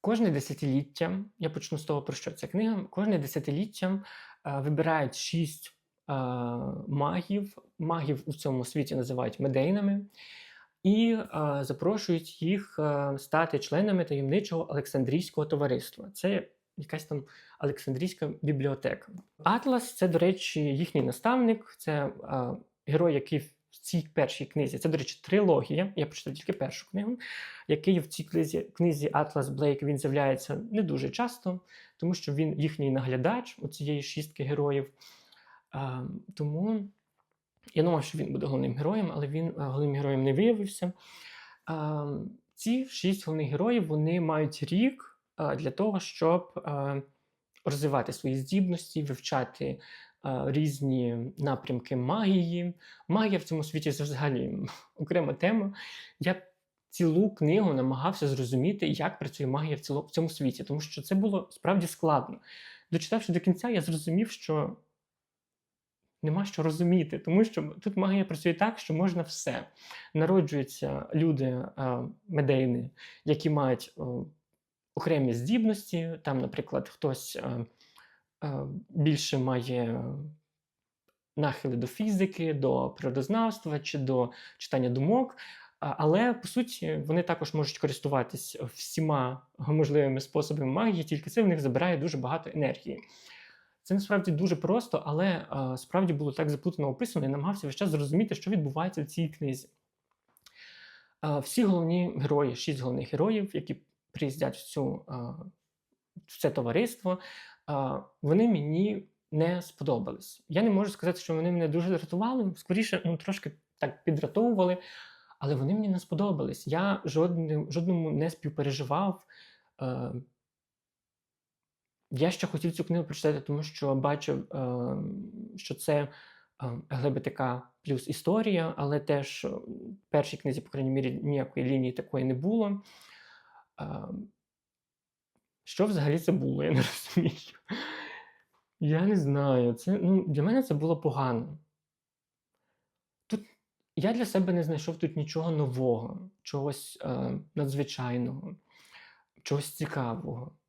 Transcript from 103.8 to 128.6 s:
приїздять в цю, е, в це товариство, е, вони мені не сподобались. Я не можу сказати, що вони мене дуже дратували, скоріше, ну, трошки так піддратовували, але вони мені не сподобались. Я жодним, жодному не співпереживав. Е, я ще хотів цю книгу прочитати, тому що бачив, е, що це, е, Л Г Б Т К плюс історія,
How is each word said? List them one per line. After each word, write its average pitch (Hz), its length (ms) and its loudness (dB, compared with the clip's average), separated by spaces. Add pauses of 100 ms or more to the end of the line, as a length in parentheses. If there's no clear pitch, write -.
приїздять 135 460 -2
в - 80 -16
цю, - 440 -4
е, 143 40 -8 (1120)
в - 140 -12
це 151 80 2
товариство, 180 720 -2 (500)
е, 135 300 -2 (220)
вони 180 260 6
мені 185 600 2 (260)
не 170 280 2
сподобались. - 880 -4
Я 170 120 2
не 226 80 4
можу 202 220 2
сказати, 180 280 -2
що 165 160 -4
вони 165 160 0
мене 170 160 2
дуже 170 220 0
дратували, 190 640 0
скоріше, 190 500 0
ну, 165 120 2
трошки - 340 -6 (260)
так - 260 -4
піддратовували, 180 720 2 (640)
але 147 160 0
вони 135 180 0
мені 214 160 2
не 180 100 2
сподобались. 160 680 -2
Я 190 380 0
жодним, 156 640 0
жодному 165 400 0
не 151 180 0
співпереживав. 147 920 -2 (580)
Е, 127 300 -4 (2000)
я 151 200 2
ще - 160 -4
хотів 165 240 -2
цю 170 120 -4
книгу 170 200 0
прочитати, 151 380 0
тому 147 220 -4
що 139 320 -2
бачив, 143 600 -2
е, 123 400 -2 (600)
що - 200 -10
це, - 180 -2
е, 147 160 0 (560)
Л 120 240 -6
Г 139 200 0
Б 117 100 -2
Т 135 100 -4
К 127 320 -4 (220)
плюс 135 240 -2
історія, 185 680 0